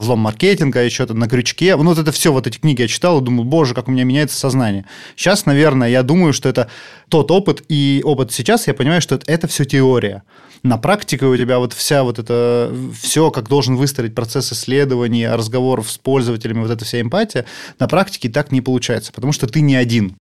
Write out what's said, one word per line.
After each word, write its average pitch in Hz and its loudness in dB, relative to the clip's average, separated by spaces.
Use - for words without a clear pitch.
«Взлом 113 0
маркетинга», 127 0
еще 120 0
то 113 -8
«На 113 -2
крючке». 135 0
Ну, 147 2
вот 170 4
это 156 0
все, 160 2
вот 127 0
эти 113 -8
книги 135 0
я 117 0
читал 170 0
и 131 -2
думал, 120 0
боже, 139 2
как 120 -6
у 131 -2
меня 127 0
меняется 135 0
сознание. 117 -2
Щас, 202 0
наверное, 139 4
я 127 4
думаю, 156 4
что 135 -2
это 123 0
тот 156 2
опыт, 196 2
и 139 2
опыт 135 0
сейчас, 214 0
я 143 0
понимаю, 156 0
что - -2
это, 127 -6
это 165 0
все - -2
теория. 120 2
На 120 2
практике 147 -2
у 127 4
тебя 123 0
вот 123 -2
вся 143 0
вот 120 -2
это, 120 0
все, 156 2
как 110 -4
должен 131 2
выстроить 127 -2
процесс 117 -4
исследования, 120 0
разговоров 117 -2
с - -10
пользователями, 117 -2
вот 113 -2
эта 113 -4
вся 120 -4
эмпатия, 135 -2
на 127 0
практике 185 -2
так 147 -2
не 131 2
получается, 127 -2
потому 127 -4
что 147 -2
ты 156 0
не 139 4
один. 117 0